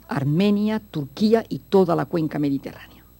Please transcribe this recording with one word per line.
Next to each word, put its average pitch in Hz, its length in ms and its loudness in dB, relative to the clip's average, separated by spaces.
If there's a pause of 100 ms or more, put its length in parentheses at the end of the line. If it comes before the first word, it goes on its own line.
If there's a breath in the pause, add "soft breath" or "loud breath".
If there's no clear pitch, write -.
Armenia, 202 720 0
Turquía 214 680 0
y 139 100 -6
toda 170 380 2
la 151 100 -2
cuenca 160 320 -2
mediterránea. - 680 -6 (160)